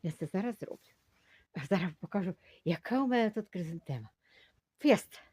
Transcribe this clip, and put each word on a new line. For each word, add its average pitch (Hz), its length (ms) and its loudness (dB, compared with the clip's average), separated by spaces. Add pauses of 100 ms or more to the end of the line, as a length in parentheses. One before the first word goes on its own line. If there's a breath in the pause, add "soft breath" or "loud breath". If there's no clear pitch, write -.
Я 160 100 -2
це - 140 -6
зараз 214 320 -4
зроблю. - 200 -10 (720 soft breath)
А 143 120 -6
зараз 175 360 2
покажу, 190 340 -2 (300 soft breath)
яка 202 380 0
у 277 40 2
мене 233 240 4
тут 214 180 -6
кризантема. 160 600 -6 (720 soft breath)
Фест! - 420 4 (120)